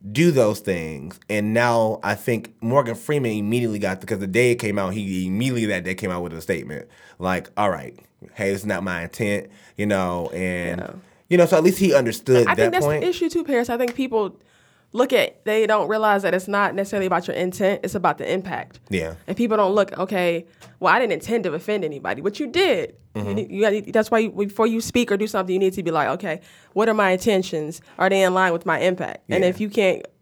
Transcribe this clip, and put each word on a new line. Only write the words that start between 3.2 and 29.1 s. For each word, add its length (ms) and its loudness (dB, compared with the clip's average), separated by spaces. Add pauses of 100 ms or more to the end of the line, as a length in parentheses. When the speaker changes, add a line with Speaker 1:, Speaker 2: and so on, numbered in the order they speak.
Speaker 1:
immediately 460 -2
got, 220 -4
because 200 -6
the 60 -4
day 260 2
it 40 2
came 220 -4
out, 160 -2
he 320 -4
immediately 400 -2
that 180 -2
day 100 -4
came 160 -6
out 120 -4
with 100 -8
a 80 -10
statement 480 -6 (300)
like, 380 -2
"All 140 2
right, 280 -10 (360)
hey, 180 -2
it's 120 -4
not 180 -2
my 200 -4
intent," 460 -4 (280)
you 100 -4
know, 460 -2
and 480 -4
Speaker 2:
Yeah. 100 -10 (380)
Speaker 1:
you 80 4
know, 100 8
so 120 4
at 60 4
least 140 4
he 160 4
understood 520 4
Speaker 2:
I 80 2
Speaker 1:
that 20 2
Speaker 2:
think 160 2
that's 140 2
Speaker 1:
point. 160 0
Speaker 2:
the 60 0
issue 200 -2
too, 160 -2
Paris. 240 0
I 80 -2
think 180 -2
people 420 -2 (580)
look 180 2
at, 320 0
they 220 2
don't 220 2
realize 340 2
that 100 0
it's 160 -2
not 260 0
necessarily 320 -2
about 200 0
your 100 -4
intent, 480 0
it's 100 -6
about 220 0
the 160 -4
impact. 560 -6
Speaker 1:
Yeah. 280 -4 (100)
Speaker 2:
And 100 -6
people 220 0
don't 160 2
look, 240 2
okay, 480 -2 (340)
well, 140 4
I 40 4
didn't 140 2
intend 320 -2
to 80 -2
offend 320 -4
anybody, 380 -6
but 180 -4
you 60 -2
did. 480 0 (200)
Speaker 1:
Mm-hmm. 240 -4
Speaker 2:
You, 120 -4
you 100 -4
gotta, 320 0
that's 180 2
why 100 4
you, 100 0
before 360 0
you 140 0
speak 320 0
or 60 0
do 80 0
something, 260 -2
you 60 2
need 160 2
to 80 -6
be 80 -2
like, 180 0
"Okay, 320 -4 (320)
what 160 2
are 60 2
my 160 4
intentions? 720 0 (160)
Are 100 2
they 140 4
in 100 4
line 200 2
with 120 -4
my 140 0
impact?" 500 -2